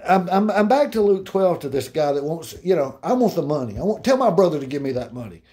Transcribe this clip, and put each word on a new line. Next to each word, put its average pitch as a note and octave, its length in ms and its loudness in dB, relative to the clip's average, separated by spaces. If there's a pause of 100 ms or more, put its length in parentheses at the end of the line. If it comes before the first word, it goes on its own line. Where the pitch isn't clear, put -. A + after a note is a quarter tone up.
I'm, F#3 240 2
I'm, G3+ 220 2
I'm G#3 160 2
back C4+ 240 4
to A3+ 100 0
Luke G3 240 2
twelve F#3 340 0
to C#3+ 100 -8
this B2+ 180 -4
guy D3 240 0
that C#3+ 140 -2
wants, D#3+ 360 -8
you F3+ 140 2
know, C#3 260 -2
"I G3 120 -2
want B3 220 2
the E3+ 60 -2
money. C3+ 360 -4
I C3 60 -8
want, G#3+ 200 -4
tell C4 140 2
my B3 140 2
brother E3 280 2
to C3+ 60 -8
give C#3 160 -6
me C3+ 100 -4
that B2 220 -6
money." A2 400 -14